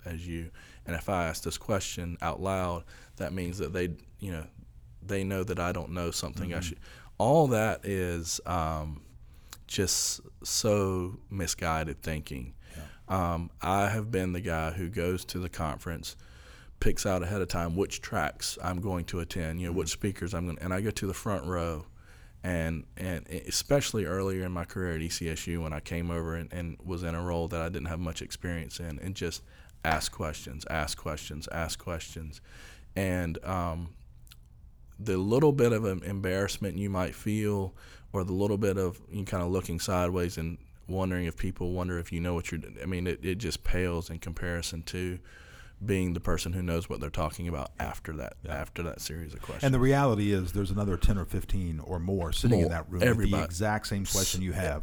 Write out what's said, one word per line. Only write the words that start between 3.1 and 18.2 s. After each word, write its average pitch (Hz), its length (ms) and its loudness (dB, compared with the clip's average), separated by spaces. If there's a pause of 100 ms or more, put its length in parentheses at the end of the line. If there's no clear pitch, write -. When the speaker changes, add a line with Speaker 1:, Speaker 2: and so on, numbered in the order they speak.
Speaker 1:
that 87 160 -4
means 90 260 -2
that 78 140 -2
they, 90 180 0 (300)
you 98 120 -4
know, 78 140 -6 (560)
they 98 220 0
know 95 200 0
that 90 140 -2
I 87 140 2
don't 87 180 -4
know 87 200 0
something 90 420 -4
I 82 60 -2
Speaker 2:
Mm-hmm. 85 100 -2
Speaker 1:
should. 80 100 -6 (400)
All 139 300 8
that 107 360 4
is, 90 640 0
um, 80 560 -2 (640)
just - 540 0 (240)
so 95 760 2 (120)
misguided 80 720 0
thinking. 73 540 -4 (220)
Speaker 2:
Yeah. 87 580 -2
Speaker 1:
Um, 85 160 -2 (100)
I 98 280 4
have 110 220 0
been 92 220 2
the 90 80 -2
guy 80 300 0
who 85 180 -2
goes 90 380 0
to - 140 -4
the 92 80 -2
conference, - 680 -4 (640)
picks - 240 6
out 92 180 4
ahead 95 200 0
of 85 60 0
time 85 280 0
which - 240 0
tracks - 640 -2